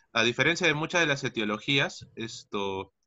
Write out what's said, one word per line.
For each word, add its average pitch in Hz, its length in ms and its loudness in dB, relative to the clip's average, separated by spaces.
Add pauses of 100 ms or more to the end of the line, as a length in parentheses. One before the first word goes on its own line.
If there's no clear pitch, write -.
(120)
a 113 100 2
diferencia 139 440 2
de 156 80 4
muchas 160 260 0
de 165 60 4
las 139 180 0
etiologías, 123 920 -2
esto, 98 760 -6 (140)